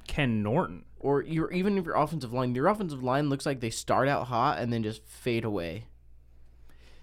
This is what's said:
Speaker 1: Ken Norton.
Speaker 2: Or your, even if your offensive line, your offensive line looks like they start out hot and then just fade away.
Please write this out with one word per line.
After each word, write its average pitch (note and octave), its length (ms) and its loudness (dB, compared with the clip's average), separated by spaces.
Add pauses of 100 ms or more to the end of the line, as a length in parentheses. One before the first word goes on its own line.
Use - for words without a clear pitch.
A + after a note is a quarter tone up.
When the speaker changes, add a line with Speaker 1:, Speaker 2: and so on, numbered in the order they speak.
Speaker 1:
Ken A#2 360 2
Norton. G#2 420 0 (160)
Speaker 2:
Or C#3 220 2
your, D#3+ 280 -2
even G3 260 2
if F#3 80 0
your D#3+ 100 -2
offensive C#3+ 360 0
line, B2 240 0
your C3+ 140 2
offensive E3+ 340 -2
line C#3 260 2
looks C#3 160 -2
like C#3 140 0
they A#2 100 -2
start A2+ 380 2
out B2 200 0
hot B2 320 2
and A#2 120 0
then A#2 100 0
just G#2+ 240 -4
fade A#2 380 -2
away. G2+ 440 -4 (1160)